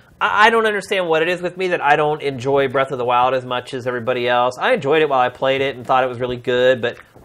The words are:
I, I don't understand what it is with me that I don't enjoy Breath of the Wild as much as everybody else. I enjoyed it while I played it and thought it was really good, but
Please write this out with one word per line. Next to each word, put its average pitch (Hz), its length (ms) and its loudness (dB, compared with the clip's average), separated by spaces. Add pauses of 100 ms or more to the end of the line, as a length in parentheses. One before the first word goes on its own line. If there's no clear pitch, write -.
(200)
I, 208 260 4
I 233 40 6
don't 226 160 0
understand 196 420 -2
what 156 140 2
it 165 60 0
is 175 140 -4
with 175 140 -6
me 185 120 -4
that 165 140 -2
I 143 140 4
don't 151 260 0
enjoy 139 460 0
Breath 135 240 0
of 131 60 -6
the 120 60 -2
Wild 123 300 2
as 127 100 -2
much 123 300 -8
as 123 140 -6
everybody 123 400 -2
else. 123 320 2
I 226 140 0
enjoyed 156 280 2
it 151 60 2
while 135 100 0
I 123 120 2
played 135 300 -2
it 135 140 -2
and 120 100 -14
thought 131 200 2
it 131 40 -2
was 123 120 -8
really 123 160 -4
good, 123 440 2
but 117 180 -6 (260)